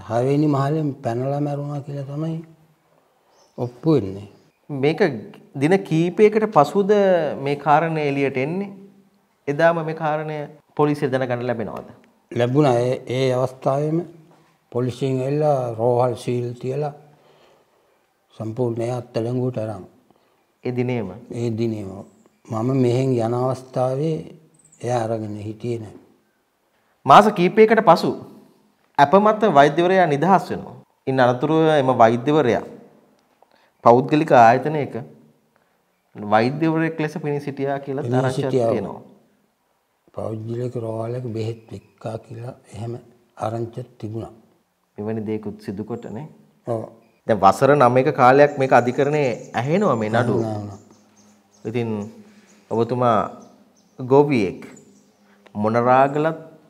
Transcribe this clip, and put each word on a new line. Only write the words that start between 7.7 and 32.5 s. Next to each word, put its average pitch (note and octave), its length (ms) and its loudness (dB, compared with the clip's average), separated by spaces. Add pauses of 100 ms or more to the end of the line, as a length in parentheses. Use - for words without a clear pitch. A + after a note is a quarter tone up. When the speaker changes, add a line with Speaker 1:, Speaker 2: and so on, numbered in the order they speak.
Speaker 2:
එළියට C#3 360 -2
එන්නේ? F3 340 -6 (760)
එදාම D#3+ 380 0
මේ D#3+ 100 -6
කාරණය D#3 420 -6 (340)
පොලිසිය D3 400 0
දැනගන්න B2 360 -2
ලැබෙනවද? A2 400 -6 (440)
Speaker 1:
ලැබුණා. B2 440 2
ඒ, B2 280 -2
ඒ B2+ 300 -2
අවස්ථාවේම C#3 640 -2 (720)
පොලිසියෙන් C3 500 -4
ඇවිල්ලා C#3 520 -2
රෝහල් A#2+ 420 0
සීල් A#2+ 380 -6
තියලා C3+ 400 -8 (1400)
සම්පූර්ණ A#2 460 -4
එයා B2 160 -4
අත්අඩංගුවට B2 600 -4
අරන්. G#2 280 -8 (800)
Speaker 2:
ඒ B2+ 80 -4
දිනේම? B2 380 -2 (200)
Speaker 1:
ඒ A#2+ 200 -4
දිනේම. A2 400 -4 (580)
මම A2+ 280 -2
මෙහෙන් B2+ 400 2
යන A#2 180 -2
අවස්ථාවේ C3 840 -4 (600)
එයා A#2+ 260 -2
අරගෙන A2 340 -4
හිටියේ A2 420 -8
නෑ. G#2+ 160 -14 (1120)
Speaker 2:
මාස E3 260 10
කීපයකට G#3+ 500 4
පසු E3 300 4 (880)
අපමත G#3 440 4 (120)
වෛද්‍යවරයා E3+ 540 4
නිදහස් D#3+ 420 2
වෙනවා. G2 260 -10 (260)
ඉන් C3 180 -2
අනතුරුව D3+ 540 2
එම C#3+ 240 2
වෛද්‍යවරයා A#2+ 640 2 (1200)